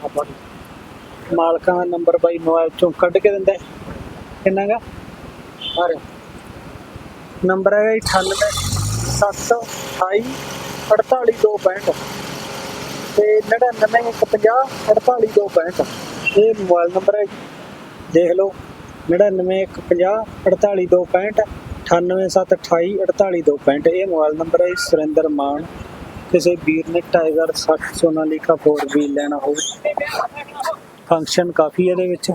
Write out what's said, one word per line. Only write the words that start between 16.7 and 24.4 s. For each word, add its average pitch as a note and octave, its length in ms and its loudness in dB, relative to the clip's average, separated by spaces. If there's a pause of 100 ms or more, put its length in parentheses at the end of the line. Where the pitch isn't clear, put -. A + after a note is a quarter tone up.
ਨੰਬਰ F#3+ 220 2
ਹੈ G#3 80 0
ਜੀ। G3 120 -10 (760)
ਦੇਖ E3+ 180 6
ਲਓ, F#3+ 220 2 (580)
ਨੜਿਨਵੇਂ F#3+ 520 2
ਇੱਕ - 180 -8
ਪੰਜਾਹ F#3 440 2 (240)
ਅੜਤਾਲੀ F#3 380 2
ਦੋ F3+ 180 4
ਪੈਂਹਠ। G3+ 360 0 (500)
ਅਠਾਨਵੇਂ F3+ 380 2
ਸੱਤ F#3 260 4
ਅਠਾਈ F3 380 0 (100)
ਅੜਤਾਲੀ F#3 400 2
ਦੋ C#3+ 220 -2
ਪੈਂਹਠ, D3 220 2
ਇਹ F#3 200 2
ਮੋਬਾਈਲ D#3 320 2
ਨੰਬਰ E3 240 2